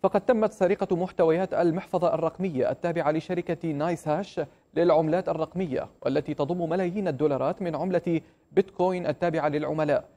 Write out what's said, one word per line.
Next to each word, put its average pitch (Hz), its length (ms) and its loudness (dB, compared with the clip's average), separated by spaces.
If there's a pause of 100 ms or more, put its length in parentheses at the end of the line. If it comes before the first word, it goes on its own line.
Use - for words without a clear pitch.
فقد 196 180 2
تمت 220 320 2
سرقة 190 420 0
محتويات 175 580 0
المحفظة 170 600 0
الرقمية 156 580 -2
التابعة 160 400 0
لشركة 165 600 -2
نايس 160 360 -2
هاش 175 340 -2 (320)
للعملات 165 560 2
الرقمية، 160 580 -4 (140)
والتي 143 320 -2
تضم 160 360 -2
ملايين 180 380 -2
الدولارات 143 540 0
من 170 140 -4
عملة 170 460 0 (300)
بيتكوين 185 560 0
التابعة 156 400 0
للعملاء 151 580 0 (120)